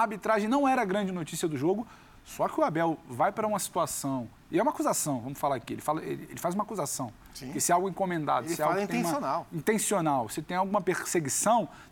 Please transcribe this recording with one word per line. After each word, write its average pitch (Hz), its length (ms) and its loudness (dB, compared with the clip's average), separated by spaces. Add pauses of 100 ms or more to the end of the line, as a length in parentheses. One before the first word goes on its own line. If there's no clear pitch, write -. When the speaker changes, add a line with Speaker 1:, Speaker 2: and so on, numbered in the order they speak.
Speaker 1:
arbitragem 214 460 2
não 277 200 4
era 254 160 4
a - 20 0
grande 190 260 0
notícia 170 360 -4
do 151 100 -2
jogo, 185 300 2 (360)
só - 240 -2
que - 120 -4
o 311 40 4
Abel 165 360 2 (100)
vai 139 220 2
pra 214 160 -2
uma 214 100 0
situação, 139 720 -2 (220)
e 160 80 4
é - 20 6
uma 262 80 2
acusação, 190 520 0
vamos 135 180 -8
falar 143 160 0
aqui, - 180 -6
ele 113 80 -8
fala, 156 220 -2
ele, 139 260 -6
ele 131 100 -12
faz 175 140 -2
uma 208 100 0
acusação, 147 480 -4 (220)
Speaker 2:
Sim. 131 180 -12
Speaker 1:
que 147 80 -4
se - 120 2
é 170 40 6
algo 185 140 2
encomendado, 160 560 0
Speaker 2:
Ele 165 100 -2
Speaker 1:
se 151 60 -2
é - 20 2
algo 156 120 4
Speaker 2:
fala 202 100 0
Speaker 1:
que - 80 -4
tem 240 80 2
uma - 80 2
Speaker 2:
intencional. 202 420 -2
Speaker 1:
intencional, 165 760 2
se - 140 -8
tem 180 120 -6
alguma 196 260 2
perseguição, 175 880 2 (240)